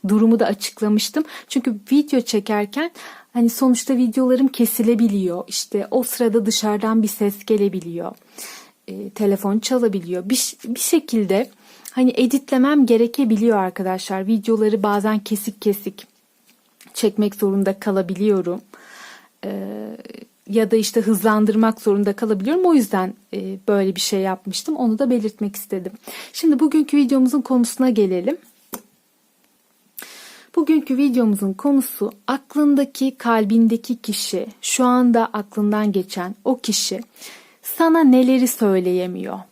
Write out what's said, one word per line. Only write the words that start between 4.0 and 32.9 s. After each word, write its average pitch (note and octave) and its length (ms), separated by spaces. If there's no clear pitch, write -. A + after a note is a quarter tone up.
kesilebiliyor. G#3 1000
İşte - 440
o B3 120
sırada A3+ 420
dışarıdan A3 580
bir G#3+ 40
ses G3+ 380
gelebiliyor. F3 680
E, G3 220
telefon G3+ 500
çalabiliyor. F#3+ 680
Bir B3+ 60
ş-, - 220
bir A#3+ 120
şekilde A3+ 680
hani B3+ 240
editlemem C4 720
gerekebiliyor A3+ 720
arkadaşlar. F#3 720
Videoları G#3+ 560
bazen G#3 360
kesik G#3 420
kesik - 460
çekmek G#3 420
zorunda G3 440
kalabiliyorum. F#3+ 800
E, G3 260
ya G#3+ 220
da A3+ 40
işte A3 260
hızlandırmak G#3+ 800
zorunda G3+ 320
kalabiliyorum. A3 520
O F4 80
yüzden, G3 400
e, F#3+ 240
böyle G3 280
bir - 60
şey - 180
yapmıştım. F#3+ 560
Onu A3+ 240
da B3+ 100
belirtmek G#3 460
istedim. F#3 360
Şimdi D4+ 260
bugünkü D4 380
videomuzun C4 440
konusuna B3+ 480
gelelim. G3+ 480
Bugünkü D4+ 420
videomuzun A3+ 560
konusu C4 580
aklındaki, C#4 880